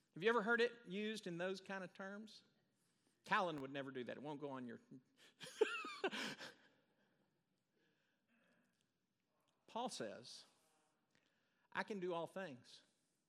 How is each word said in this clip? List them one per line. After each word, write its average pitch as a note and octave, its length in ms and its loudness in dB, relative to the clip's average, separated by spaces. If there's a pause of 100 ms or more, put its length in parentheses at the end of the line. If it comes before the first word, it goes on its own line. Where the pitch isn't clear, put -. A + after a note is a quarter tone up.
(140)
Have D#3 100 -4
you G#3+ 60 8
ever A#3 120 8
heard A#3 200 6
it A#3+ 100 8 (160)
used G#3 400 -2
in E3+ 100 -2
those F#3+ 220 0
kind F#3+ 240 -6
of F3 100 -10
terms? G3+ 480 -10 (840)
Callan F3+ 340 6
would C3+ 140 -4
never C3+ 180 -2
do C3 140 -2
that. A2+ 100 -4
It A2+ 80 -8
won't D3+ 160 -4
go C#3+ 120 -4
on C3 140 -4
your A2+ 140 -8 (1200)
<laughs> G4 80 4 (3500)
Paul A#3 220 -2
says, G#2+ 560 -6 (1300)
"I F#3+ 80 2
can G#3 160 -4
do F3+ 140 0
all E3 140 -2
things." D#3 380 -8 (640)